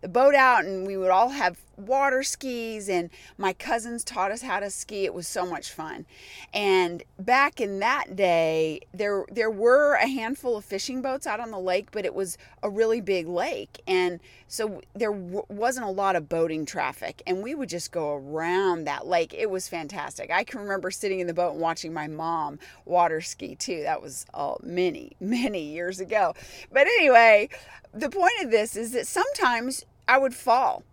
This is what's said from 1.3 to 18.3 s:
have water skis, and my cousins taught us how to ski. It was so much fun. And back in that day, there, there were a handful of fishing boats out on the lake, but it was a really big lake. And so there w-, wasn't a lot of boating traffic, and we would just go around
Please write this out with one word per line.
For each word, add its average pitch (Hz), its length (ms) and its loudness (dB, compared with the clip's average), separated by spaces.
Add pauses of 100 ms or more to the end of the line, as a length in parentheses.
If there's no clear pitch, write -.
have 180 280 -2 (180)
water 262 460 0
skis, 226 640 -6
and 175 220 -2 (260)
my 190 160 0
cousins 233 520 -4
taught 190 260 -2
us 240 120 -6
how 202 180 -4
to 196 100 -6
ski. 202 340 -6
It 175 100 -2
was 170 120 -10
so 180 200 -4
much 170 260 -10
fun. - 340 -12 (460)
And 185 500 2 (160)
back 254 420 2
in 196 200 -4
that 220 340 -2
day, 160 680 2 (120)
there, 202 380 -2
there 220 200 0
were 254 440 6
a - 120 4
handful 247 500 -4
of 208 80 -10
fishing 247 380 -6
boats 269 240 -6
out 220 140 -4
on 233 100 -10
the 208 80 -10
lake, 185 320 0
but 208 140 -6
it - 100 -4
was 190 240 -6 (240)
a 208 80 -2
really 226 300 2
big 185 260 -2
lake. 175 600 -6
And 180 340 0 (260)
so 214 340 -6 (140)
there 208 180 -2
w-, 190 360 -6
wasn't 233 380 -2
a 196 40 -4
lot 190 260 0
of 151 120 -2
boating 160 360 0
traffic, - 640 -6
and 185 160 -2
we 254 120 -8
would 247 140 -8
just 170 220 -8
go 147 240 -4
around 165 680 0